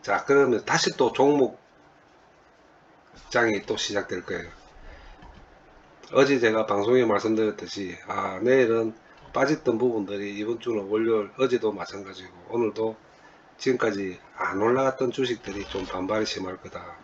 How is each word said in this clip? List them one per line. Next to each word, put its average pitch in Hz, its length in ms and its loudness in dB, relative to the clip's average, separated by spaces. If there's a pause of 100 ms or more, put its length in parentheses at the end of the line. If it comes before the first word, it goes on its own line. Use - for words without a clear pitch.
자, 101 240 -2
그러면 131 400 4
다시 - 320 0
또 120 160 2
종목장이 139 440 4 (2000)
또 107 120 -4
시작될 98 480 -4
거예요. 87 240 -8 (1600)
어제 135 260 6
제가 110 260 4
방송에 113 400 4
말씀드렸듯이, 104 920 0 (100)
아, 98 360 -4
내일은 113 500 4 (400)
빠졌던 135 440 0
부분들이 101 600 -2
이번 110 220 -4
주는 107 280 -4
월요일, 110 520 0
어제도 123 320 2
마찬가지고 95 760 -12
오늘도 110 460 -2 (640)
지금까지 101 600 -2 (160)
안 95 260 -4
올라갔던 127 500 2
주식들이 104 540 -4
좀 95 200 -8
반발이 95 400 -2
심할 92 320 -6
거다. - 460 -16